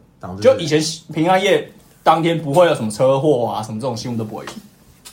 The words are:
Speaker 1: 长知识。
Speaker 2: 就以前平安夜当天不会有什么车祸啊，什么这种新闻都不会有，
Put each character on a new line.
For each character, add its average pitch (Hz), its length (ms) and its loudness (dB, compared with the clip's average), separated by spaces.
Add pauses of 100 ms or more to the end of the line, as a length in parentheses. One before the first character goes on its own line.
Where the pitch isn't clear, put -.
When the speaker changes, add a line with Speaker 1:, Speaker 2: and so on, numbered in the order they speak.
(200)
Speaker 1:
长 92 160 -12
知 98 80 -10
识。 - 40 8
Speaker 2:
就 - 120 2
以 170 40 -6
前 151 160 2 (320)
平 156 160 0
安 190 140 2
夜 185 260 2 (360)
当 165 180 4
天 160 180 0
不 143 140 -6
会 175 120 6
有 160 100 2
什 123 80 -6
么 107 40 -4
车 135 300 2
祸 127 280 2
啊， 104 140 -4
什 110 140 -10
么 107 60 -8
这 131 60 -6
种 120 100 -6
新 120 160 -8
闻 117 40 -6
都 113 80 -4
不 107 120 -12
会 - 80 -12
有， - 60 -14 (640)